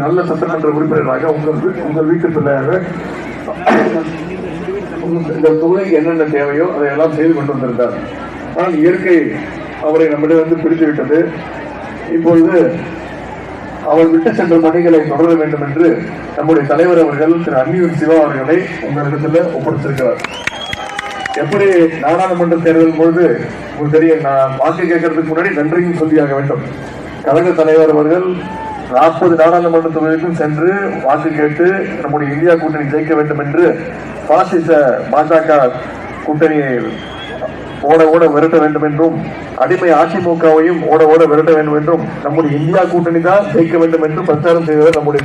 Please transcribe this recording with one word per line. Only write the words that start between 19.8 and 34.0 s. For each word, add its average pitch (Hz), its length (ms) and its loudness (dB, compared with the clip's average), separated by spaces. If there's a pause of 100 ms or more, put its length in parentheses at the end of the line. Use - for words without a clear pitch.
எப்படி 196 260 0 (380)
நாடாளுமன்ற 175 580 0
தேர்தல் 165 360 4
பொழுது 165 260 4 (400)
உங்களுக்கு 151 320 -2
தெரியும், 160 300 4
நான் 135 340 0
வாக்கு 170 240 0
கேட்கறதுக்கு 160 460 0
முன்னாடி 175 280 -2
நன்றியும் 170 420 0
சொல்லியாக 151 380 2
வேண்டும். 143 240 -4 (640)
கழக 175 260 2 (100)
தலைவர் 156 340 6
அவர்கள் 165 320 2 (680)
நாற்பது 165 480 4
நாடாளுமன்ற 165 540 2
தொகுதிக்கும் 160 440 0
சென்று 151 300 0 (340)
வாக்கு 151 340 0
கேட்டு 151 280 2 (340)
நம்முடைய 147 320 -4
இந்தியா 165 220 2
கூட்டணி 156 380 -4
ஜெயிக்க 151 280 0
வேண்டும் 147 240 -4
என்று 160 200 2 (640)